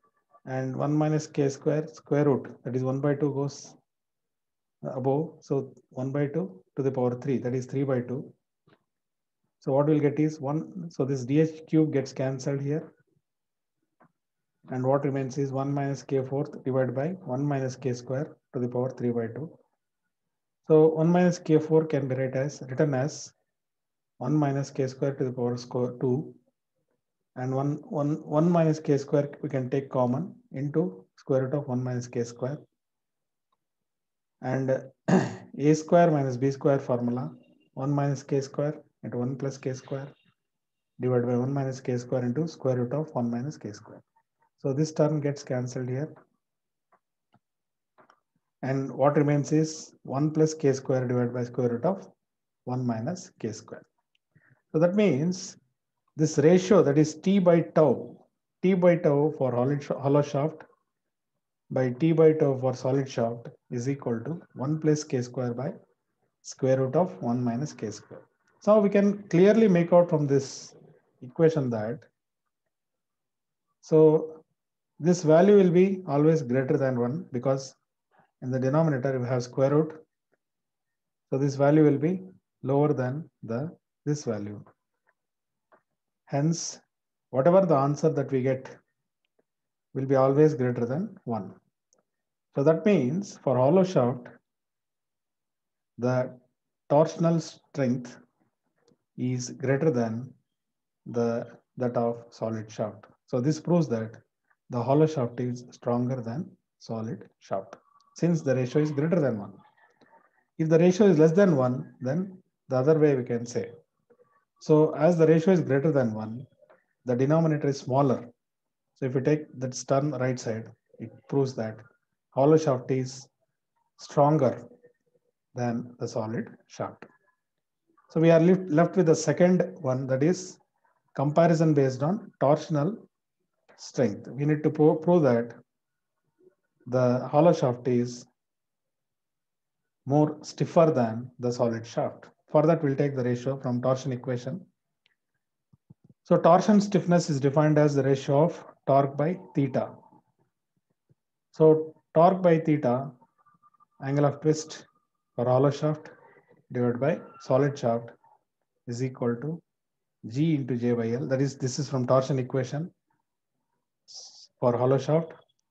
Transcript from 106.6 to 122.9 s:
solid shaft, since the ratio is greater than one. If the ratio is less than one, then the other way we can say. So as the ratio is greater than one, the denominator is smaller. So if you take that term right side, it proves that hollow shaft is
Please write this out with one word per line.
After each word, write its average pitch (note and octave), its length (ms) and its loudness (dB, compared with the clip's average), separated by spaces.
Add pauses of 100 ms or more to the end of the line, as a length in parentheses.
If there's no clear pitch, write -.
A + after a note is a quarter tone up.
solid A2+ 500 -10 (100)
shaft, - 360 -10 (400)
since E3 260 0
the C3 140 0
ratio C3 260 0
is D3+ 100 -2
greater D#3 280 0
than B2 180 0
one. G2 160 -12 (1040)
If D#3+ 120 -2
the D#3+ 100 6
ratio F#3 280 6
is E3+ 120 6
less D#3+ 120 8
than F#3 240 4
one, B2+ 460 -2
then D3 360 -6 (320)
the C3 80 0
other D3 200 4
way D3 180 4
we B2 80 -2
can A#2+ 220 -4
say. - 260 -8 (920)
So D#3 340 4
as D#3+ 220 2
the D#3+ 100 4
ratio E3 260 4
is F3 80 4
greater C#3 300 0
than B2+ 220 0
one, A2 340 -10 (580)
the B2 100 -2
denominator D3 520 0
is C#3 100 -2
smaller. C3 520 0 (640)
So - 100 -8
if B2+ 80 -4
you C3 80 0
take D3+ 380 -2
that B2+ 280 -10
term C#3+ 260 0
right B2+ 260 -2
side, A2 320 -8 (280)
it A2+ 120 -12 (160)
proves C#3 280 -2
that A2+ 220 -8 (540)
hollow D3 260 4
shaft C#3+ 320 -2
is C3 380 -4 (720)